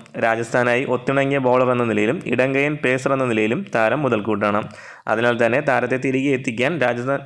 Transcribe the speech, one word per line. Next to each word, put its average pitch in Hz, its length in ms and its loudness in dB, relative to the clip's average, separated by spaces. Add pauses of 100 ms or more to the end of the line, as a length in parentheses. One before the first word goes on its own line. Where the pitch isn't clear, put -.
(280)
രാജസ്ഥാനായി 120 580 0 (100)
ഒത്തിണങ്ങിയ 135 540 0
ബൗളർ 127 260 4
എന്ന 120 160 0
നിലയിലും 107 260 2 (160)
ഇടങ്കയ്യൻ 135 400 0 (120)
പേസർ 131 320 0
എന്ന 131 160 -2
നിലയിലും 110 280 0 (140)
താരം 117 320 2
മുതൽക്കൂട്ടാണ്. 104 560 0 (500)
അതിനാൽ 117 320 2
തന്നെ 120 160 2 (100)
താരത്തെ 123 360 0
തിരികെ 135 320 0
എത്തിക്കാൻ 127 340 -2 (140)
രാജസ്ഥാൻ, 123 380 -2